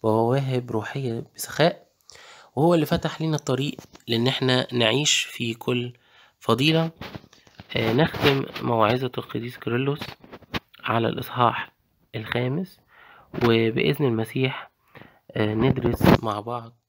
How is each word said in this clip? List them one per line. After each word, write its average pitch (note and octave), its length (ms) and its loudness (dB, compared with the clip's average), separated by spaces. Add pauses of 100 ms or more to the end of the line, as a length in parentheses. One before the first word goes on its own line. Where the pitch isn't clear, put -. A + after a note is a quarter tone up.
بمواهب B2 640 0
روحية A#2 540 -6 (120)
بسخاء، - 500 0 (680)
وهو E3 180 4
اللي D#3 120 4
فتح - 360 -2
لنا D#3+ 140 0
الطريق C3+ 400 -2 (320)
لأن A2+ 180 2
احنا B2+ 480 2
نعيش A#2+ 420 2
في - 380 -4
كل B2 380 -4 (480)
فضيلة. D#3+ 500 2 (840)
آه، A2+ 160 2
نختم C#3 520 2 (180)
موعظة A#2+ 560 2
القديس A#2 380 -8
كيرلس C3+ 440 -2 (840)
على A2+ 240 0
الإصحاح - 640 -2 (420)
الخامس، B2+ 640 -4 (680)
وبإذن A#2+ 600 2
المسيح، B2+ 680 -2 (600)
آه، G#2+ 240 -2
ندرس A#2+ 480 2 (200)
مع G#2 180 -4
بعض A#2 360 -12 (120)